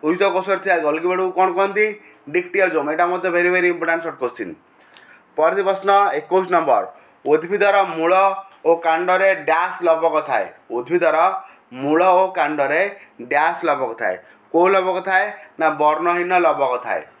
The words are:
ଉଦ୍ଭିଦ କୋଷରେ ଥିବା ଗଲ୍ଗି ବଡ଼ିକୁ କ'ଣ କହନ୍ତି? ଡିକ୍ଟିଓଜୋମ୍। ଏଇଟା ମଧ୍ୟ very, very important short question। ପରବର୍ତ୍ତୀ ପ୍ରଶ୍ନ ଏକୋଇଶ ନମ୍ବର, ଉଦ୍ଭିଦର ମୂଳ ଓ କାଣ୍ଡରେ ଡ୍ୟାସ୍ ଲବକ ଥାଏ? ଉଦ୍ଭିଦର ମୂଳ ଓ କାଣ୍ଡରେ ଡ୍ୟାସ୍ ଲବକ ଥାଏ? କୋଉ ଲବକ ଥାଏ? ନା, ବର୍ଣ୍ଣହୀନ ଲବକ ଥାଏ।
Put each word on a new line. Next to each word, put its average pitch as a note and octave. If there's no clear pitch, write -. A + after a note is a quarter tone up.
ଉଦ୍ଭିଦ F3
କୋଷରେ F#3
ଥିବା F#3
ଗଲ୍ଗି D#3
ବଡ଼ିକୁ F#3
କ'ଣ F#3
କହନ୍ତି? G3
ଡିକ୍ଟିଓଜୋମ୍। E3
ଏଇଟା E3
ମଧ୍ୟ F3+
very, F3
very F3+
important E3+
short D3+
question। A2+
ପରବର୍ତ୍ତୀ F3+
ପ୍ରଶ୍ନ F#3+
ଏକୋଇଶ F3
ନମ୍ବର, D3+
ଉଦ୍ଭିଦର F3
ମୂଳ E3
ଓ E3
କାଣ୍ଡରେ F3+
ଡ୍ୟାସ୍ E3
ଲବକ D#3+
ଥାଏ? B2
ଉଦ୍ଭିଦର D#3
ମୂଳ C#3+
ଓ F#3
କାଣ୍ଡରେ D3+
ଡ୍ୟାସ୍ D3+
ଲବକ C3+
ଥାଏ? F#2+
କୋଉ E3+
ଲବକ F#3
ଥାଏ? F#3+
ନା, D#3+
ବର୍ଣ୍ଣହୀନ E3
ଲବକ C#3+
ଥାଏ। F#2+